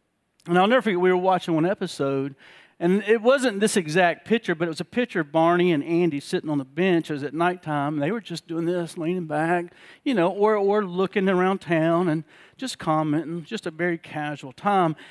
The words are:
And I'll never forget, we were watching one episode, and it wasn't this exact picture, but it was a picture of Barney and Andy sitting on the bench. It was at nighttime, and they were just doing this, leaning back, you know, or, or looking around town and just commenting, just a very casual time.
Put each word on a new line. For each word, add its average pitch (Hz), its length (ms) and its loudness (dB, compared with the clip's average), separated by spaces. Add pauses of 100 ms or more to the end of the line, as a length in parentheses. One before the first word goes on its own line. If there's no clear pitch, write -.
(480)
And 175 100 2
I'll 185 80 6
never 247 160 4
forget, 185 180 0
we 185 120 4
were 185 60 4
watching 180 360 0
one 160 140 2
episode, 139 680 -4 (480)
and 190 220 2
it 214 180 2
wasn't 247 380 2
this 214 160 2
exact 170 500 2
picture, 208 300 0
but 160 80 -4
it 170 60 -2
was 156 100 -8
a 175 60 -6
picture 233 340 -4
of 147 140 -6
Barney 175 400 4
and 143 100 0
Andy 165 380 0
sitting - 280 -6
on 147 100 0
the 135 40 -4
bench. 160 460 0
It 156 40 -4
was 143 100 -6
at 135 100 -8
nighttime, 156 640 -2
and 143 60 -2
they 143 80 0
were 220 120 -4
just - 260 -12
doing 165 160 -6
this, 170 340 -4
leaning 175 280 -4
back, 165 480 -2 (320)
you 277 80 0
know, 180 160 2
or, 208 260 2
or 202 300 0
looking 190 420 0
around 185 320 2
town 165 480 2
and 156 160 -2 (320)
just - 240 -10
commenting, 156 640 -2
just 208 240 -10
a 170 40 -6
very 170 260 -4
casual 147 560 -10
time. 180 420 0 (160)